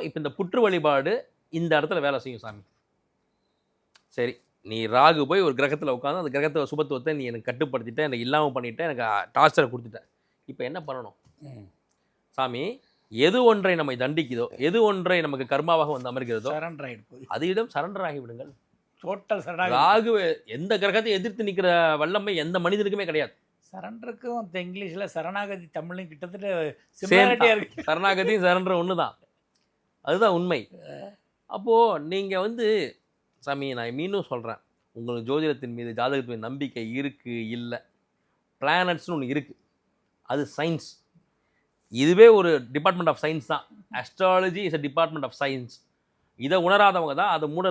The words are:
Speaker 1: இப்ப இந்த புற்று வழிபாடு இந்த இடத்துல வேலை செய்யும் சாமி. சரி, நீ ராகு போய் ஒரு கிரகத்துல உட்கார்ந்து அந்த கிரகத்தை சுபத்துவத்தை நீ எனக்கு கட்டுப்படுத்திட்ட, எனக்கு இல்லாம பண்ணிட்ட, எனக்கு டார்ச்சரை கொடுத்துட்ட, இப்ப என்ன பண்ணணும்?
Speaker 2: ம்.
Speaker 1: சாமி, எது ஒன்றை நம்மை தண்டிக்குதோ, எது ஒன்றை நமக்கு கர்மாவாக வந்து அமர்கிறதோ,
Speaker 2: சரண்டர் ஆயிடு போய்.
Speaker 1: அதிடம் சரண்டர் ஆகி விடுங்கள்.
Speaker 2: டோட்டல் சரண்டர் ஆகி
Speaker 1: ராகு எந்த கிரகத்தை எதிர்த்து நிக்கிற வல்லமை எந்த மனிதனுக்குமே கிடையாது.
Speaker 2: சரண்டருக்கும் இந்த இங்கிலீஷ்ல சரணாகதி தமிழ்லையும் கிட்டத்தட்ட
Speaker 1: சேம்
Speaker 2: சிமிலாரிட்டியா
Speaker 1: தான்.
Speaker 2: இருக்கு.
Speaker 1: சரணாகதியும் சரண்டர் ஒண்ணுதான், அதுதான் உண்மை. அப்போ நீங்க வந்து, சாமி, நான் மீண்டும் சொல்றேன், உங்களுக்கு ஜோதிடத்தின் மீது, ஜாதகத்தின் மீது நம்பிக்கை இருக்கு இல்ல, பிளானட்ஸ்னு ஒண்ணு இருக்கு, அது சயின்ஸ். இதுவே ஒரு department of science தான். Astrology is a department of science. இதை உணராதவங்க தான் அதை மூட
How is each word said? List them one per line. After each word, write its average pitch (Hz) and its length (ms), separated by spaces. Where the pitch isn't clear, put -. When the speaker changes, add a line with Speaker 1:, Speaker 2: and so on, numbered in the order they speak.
Speaker 1:
இப்ப 160 140
இந்த 143 140
புற்று 196 300
வழிபாடு 151 480
இந்த 165 260
இடத்துல 165 260
வேலை 139 200
செய்யும் 120 180
சாமி. 107 180
சரி, 120 160
நீ 107 120
ராகு 151 360
போய் 190 160
ஒரு 143 120
கிரகத்துல 143 380
உட்கார்ந்து 143 280
அந்த 143 120
கிரகத்தை 147 340
சுபத்துவத்தை 147 480
நீ 135 120
எனக்கு 117 200
கட்டுப்படுத்திட்ட, 123 580
எனக்கு 120 200
இல்லாம 147 280
பண்ணிட்ட, 123 320
எனக்கு 123 180
டார்ச்சரை 151 360
கொடுத்துட்ட, 117 280
இப்ப 127 220
என்ன 170 180
பண்ணணும்? 127 300
Speaker 2:
ம். 113 160
Speaker 1:
சாமி, 127 260
எது 156 380
ஒன்றை 196 320
நம்மை 139 220
தண்டிக்குதோ, 127 420
எது 208 100
ஒன்றை 180 360
நமக்கு 135 280
கர்மாவாக 151 440
வந்து 123 140
அமர்கிறதோ, 123 440
Speaker 2:
சரண்டர் 156 340
ஆயிடு 110 220
போய். 131 160
Speaker 1:
அதிடம் 185 380
சரண்டர் 185 340
ஆகி 147 140
விடுங்கள். 117 280
Speaker 2:
டோட்டல் 196 420
சரண்டர் 175 180
ஆகி 127 140
Speaker 1:
ராகு 208 340
எந்த 190 240
கிரகத்தை 214 360
எதிர்த்து 208 320
நிக்கிற 185 200
வல்லமை 196 320
எந்த 175 200
மனிதனுக்குமே 202 440
கிடையாது. 151 240
Speaker 2:
சரண்டருக்கும் 226 680
இந்த 180 220
இங்கிலீஷ்ல 185 400
சரணாகதி 190 500
தமிழ்லையும் 170 340
கிட்டத்தட்ட 180 360
Speaker 1:
சேம் 190 120
Speaker 2:
சிமிலாரிட்டியா 240 420
Speaker 1:
தான். 214 40
Speaker 2:
இருக்கு. - 320
Speaker 1:
சரணாகதியும் 190 580
சரண்டர் 180 340
ஒண்ணுதான், 170 340
அதுதான் 185 320
உண்மை. 170 240
அப்போ 226 260
நீங்க 196 200
வந்து, 233 220
சாமி, 139 240
நான் 117 220
மீண்டும் 190 300
சொல்றேன், 113 320
உங்களுக்கு 117 340
ஜோதிடத்தின் 135 480
மீது, 120 220
ஜாதகத்தின் 127 340
மீது 110 140
நம்பிக்கை 131 360
இருக்கு 131 360
இல்ல, 120 180
பிளானட்ஸ்னு 175 540
ஒண்ணு 135 180
இருக்கு, 143 200
அது 143 140
சயின்ஸ். 160 300
இதுவே 170 340
ஒரு 180 120
department 175 340
of - 100
science 156 300
தான். 151 140
Astrology 185 720
is 170 100
a - 80
department 156 400
of - 140
science. 135 320
இதை 143 260
உணராதவங்க 185 540
தான் 196 160
அதை 156 180
மூட 180 180